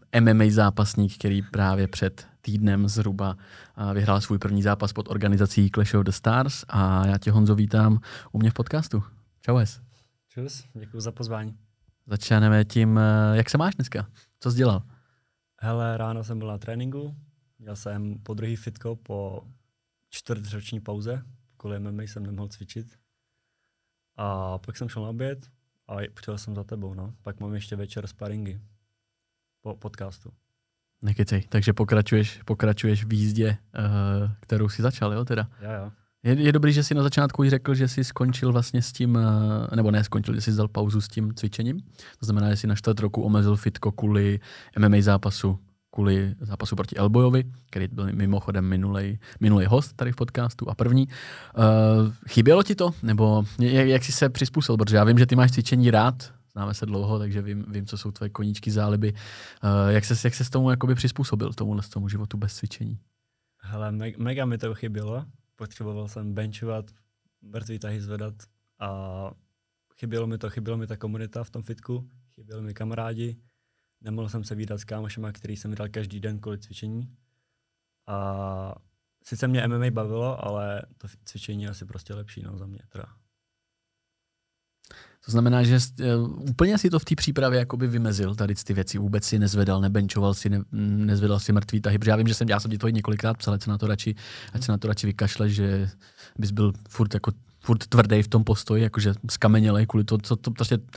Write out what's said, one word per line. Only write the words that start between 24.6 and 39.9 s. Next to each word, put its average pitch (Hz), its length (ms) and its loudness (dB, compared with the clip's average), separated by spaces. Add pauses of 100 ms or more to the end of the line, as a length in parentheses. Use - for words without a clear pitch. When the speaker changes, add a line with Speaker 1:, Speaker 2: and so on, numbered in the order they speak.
Speaker 2:
jsem 123 120 -10
šel 113 140 -10
na 110 60 -10
oběd 135 380 -10 (400)
a 107 60 -14 (200)
přijel - 240 -12
jsem 104 180 -12
za 101 80 -8
tebou, 98 300 -10
no. 95 280 -12
Pak 101 180 -14
mám 104 140 -8
ještě 104 220 -10
večer 101 320 -10
sparingy 104 520 -10 (1000)
po 107 140 -12
podcastu. 101 560 -16 (720)
Speaker 1:
Nekecej, 101 480 0
takže 104 240 2
pokračuješ, 107 720 2
pokračuješ 107 600 0
v 110 80 -2
jízdě, 107 440 2 (180)
eh, - 40 -8 (600)
kterou 107 300 0
jsi 104 120 -6
začal, 110 320 0
jo, 117 120 -2
teda? 113 220 -2 (140)
Speaker 2:
Jo, 104 100 -10
jo. 101 200 -10 (320)
Speaker 1:
Je, 131 180 4
je 147 100 6
dobrý, 147 220 4
že 147 100 4
jsi 147 100 -2
na 147 100 2
začátku 143 400 2
i 139 60 6
řekl, 131 260 2
že 131 120 2
jsi 127 160 -2
skončil 127 480 0
vlastně 120 300 0
s - 120 -4
tím, 120 240 2
eh, 107 580 2
nebo 110 160 4